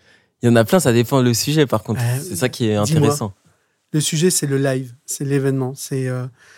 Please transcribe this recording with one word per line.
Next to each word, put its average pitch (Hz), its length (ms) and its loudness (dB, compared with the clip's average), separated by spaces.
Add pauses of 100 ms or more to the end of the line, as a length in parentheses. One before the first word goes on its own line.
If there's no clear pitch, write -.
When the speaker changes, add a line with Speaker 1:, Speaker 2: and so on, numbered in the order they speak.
(420)
Speaker 1:
il 120 40 2
y - 20 4
en 117 80 6
a 113 80 6
plein, 185 160 2
ça 123 120 2
dépend 120 280 2
le 123 140 2
sujet, 147 320 2
par 110 160 -2
contre. 113 200 -4
Speaker 2:
Euh, 120 200 -2
Speaker 1:
C'est - 140 -10
ça 127 120 0
qui 123 180 -6
est 104 180 0
Speaker 2:
dis-moi. 151 180 2
Speaker 1:
intéressant. 120 300 0 (600)
Speaker 2:
Le 151 80 0
sujet, 165 300 0
c'est 151 160 -2
le 139 120 0
live, 131 360 -2 (120)
c'est - 180 -8
l'événement, 135 500 -2
c'est, 135 340 -6
euh, 127 180 -6 (320)